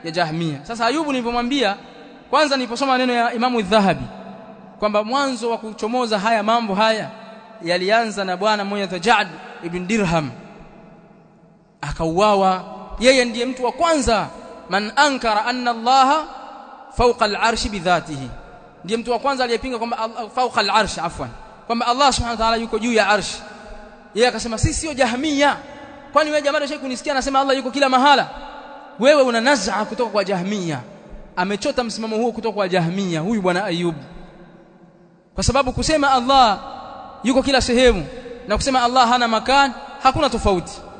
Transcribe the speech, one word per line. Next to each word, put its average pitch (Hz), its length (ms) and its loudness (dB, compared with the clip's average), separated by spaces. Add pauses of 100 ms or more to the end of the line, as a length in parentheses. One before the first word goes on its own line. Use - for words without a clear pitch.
Ya 165 80 -8
Jahmiyya. 160 540 -2
Sasa 226 200 -4
Ayubu 294 260 0
nilipomwambia, 240 640 0 (540)
kwanza 277 280 2
niliposoma 240 340 -2
maneno 254 220 2
ya 233 200 0
Imamu 240 280 0
Dhahabi 185 440 2 (760)
kwamba 208 240 0
mwanzo 247 460 -2
wa 226 80 -2
kuchomoza 220 640 -2
haya 214 240 0
mambo 220 320 0
haya 214 340 0 (540)
yalianza 196 600 0
na 185 120 -4
bwana 208 280 0
mmoja 202 180 -4
anaitwa 180 160 -6
Ja'd 208 280 2 (360)
ibn 175 240 -6
Dirham, 170 440 0 (1500)
akauawa. 185 840 2 (360)
Yeye 254 260 6
ndiye 240 200 -4
mtu 254 200 -6
wa 226 60 0
kwanza, 233 560 2 (420)
"Man 208 260 -2
ankara 233 500 2
anna 240 260 -2
Allaha 262 520 4 (760)
fawqa 233 280 2
al-arshi 220 440 0
bidhatihi," 156 600 -2 (540)
ndiye 202 160 -2
mtu 233 120 -4
wa 233 80 0
kwanza 277 240 0
aliyepinga 233 340 -2
kwamba 233 220 -4
Allah, 226 360 -6
fawqa 240 240 0
al-arshi, 202 400 2
afwan, 160 300 -6 (380)
kwamba 233 200 -2
Allah 254 260 4
subhanahu 233 260 -4
wa 226 60 0
ta'ala 226 120 2
yuko 226 220 -4
juu 233 140 -2
ya 214 160 4
arshi. 202 320 0 (760)
Yeye 233 120 4
akasema, 226 300 -4
"Sisi 320 160 0
sio 311 200 -6
Jahmiya." 269 640 2 (560)
Kwani 302 160 4
wewe 302 120 0
jamani, 285 220 0
unashai 285 160 -6
kunisikia 262 340 -6
nasema 269 260 0
Allah 269 180 2
yuko 254 140 -4
kila 277 180 2
mahala? 254 380 6 (720)
Wewe 277 220 6
una 233 200 4
naz'a 214 440 0
kutoka 226 260 -4
kwa 202 120 0
Jahmiya. 185 560 -2 (560)
Amechota 208 480 -2
msimamo 220 340 -6
huo 233 140 0
kutoka 226 240 -4
kwa 196 140 0
Jahmiya, 175 520 0
huyu 208 200 0
bwana 180 240 0
Ayub. 170 300 -2 (1400)
Kwa 190 80 -4
sababu 254 300 2
kusema 277 380 2
Allah 247 480 4 (640)
yuko 247 200 2
kila 269 180 4
sehemu 233 440 4 (420)
na 208 80 0
kusema 254 280 0
Allah 247 260 4
hana 240 180 4
makan, 247 440 2 (320)
hakuna 269 260 4
tofauti. 202 520 -2 (180)